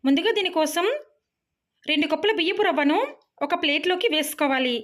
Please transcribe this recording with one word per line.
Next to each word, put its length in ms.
ముందుగా 320
దీనికోసం 480
రెండు 220
కప్పుల 280
బియ్యపు 260
రవ్వను 320
ఒక 60
ప్లేట్లోకి 520
వేసుకోవాలి. 680